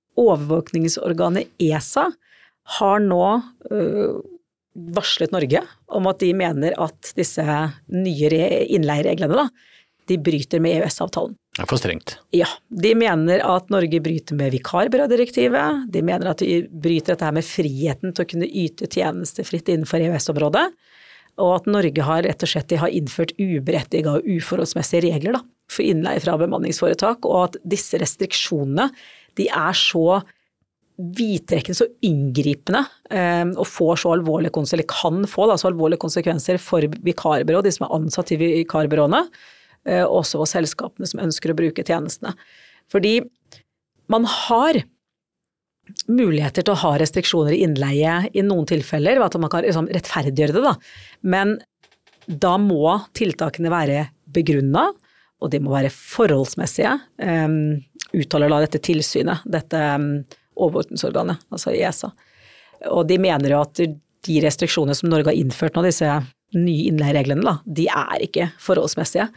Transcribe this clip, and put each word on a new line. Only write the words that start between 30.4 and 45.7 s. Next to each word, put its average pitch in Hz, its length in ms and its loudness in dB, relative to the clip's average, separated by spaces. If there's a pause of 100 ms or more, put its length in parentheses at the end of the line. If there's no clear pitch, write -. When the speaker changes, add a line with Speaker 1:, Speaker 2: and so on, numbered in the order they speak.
Speaker 1:
vidtrekkende, 185 800 -2
så 233 80 4 (160)
inngripende, 143 800 0 (260)
eh, 175 380 0 (100)
og - 100 -2
får 165 360 0
så 170 100 2
alvorlige 165 400 0
konse-, 160 240 -2
eller 160 140 -2
kan 175 360 -2
få 202 220 0
da, 214 80 6
så 185 140 0
alvorlige 165 340 0
konsekvenser 170 560 0
for 160 240 2 (160)
vikarbyrå, 160 640 2
de 190 80 2
som - 140 -4
er - 100 -4
ansatt 160 380 -2
i 156 40 0
vikarbyråene, 160 840 2 (640)
eh, 180 180 2
også - 380 0
for 156 100 -2
selskapene - 560 -6
som - 160 -8
ønsker 160 260 -2
å 160 80 -2
bruke 160 240 0
tjenestene. 170 520 -4 (580)
Fordi 208 240 2 (920)
man 226 200 2
har 240 540 2 (1300)